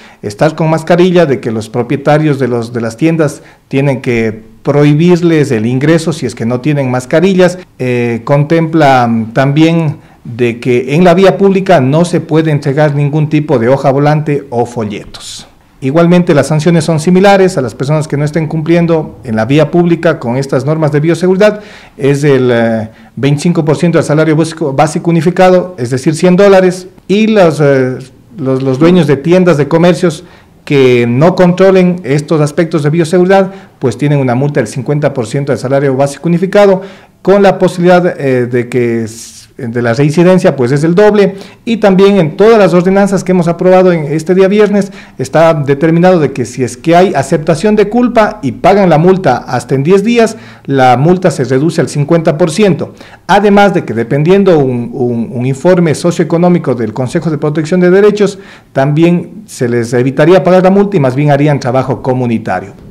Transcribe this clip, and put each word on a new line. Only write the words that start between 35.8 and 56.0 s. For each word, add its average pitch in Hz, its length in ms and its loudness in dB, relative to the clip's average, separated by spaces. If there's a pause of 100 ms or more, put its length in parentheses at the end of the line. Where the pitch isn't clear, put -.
básico 143 320 -2
unificado, 185 520 2 (400)
con 196 220 2
la 185 160 2
posibilidad, 180 580 2
eh, 131 280 -2
de 120 240 -4
que 117 340 -2
s-, - 400 -16 (120)
de 120 280 -6
la 117 100 0
reincidencia, 175 640 2
pues 123 160 0
es 147 120 0
el 170 120 0
doble. 202 400 2 (280)
Y 226 140 -4
también 196 400 4
en 156 180 0
todas 220 220 4
las 185 160 2
ordenanzas 190 500 0
que 185 100 -2
hemos 180 140 0
aprobado 180 440 2
en 160 140 -2
este 156 280 -4
día 190 140 4
viernes 202 440 0 (280)
está 160 340 2
determinado 160 640 2
de 135 140 -2
que 127 100 -6
si 120 200 -8
es 117 120 -4
que 165 200 0
hay 185 180 2
aceptación 160 640 -2
de 208 120 2
culpa 233 540 0
y 131 120 -4
pagan 190 360 2
la 156 80 4
multa 160 400 2
hasta - 380 -6
en 135 80 -2
diez 185 200 2
días, 226 340 0 (280)
la 127 320 2
multa 180 320 2
se 143 140 -2
reduce 135 360 -2
al 135 80 0
cincuenta 156 500 -2
por 170 140 0
ciento. 165 420 0 (340)
Además 202 480 4
de 160 100 -2
que, 117 80 -6
dependiendo 160 640 2
un, 123 340 -2
un, 120 400 -4
un 123 140 -6
informe 165 480 0
socioeconómico 170 800 -2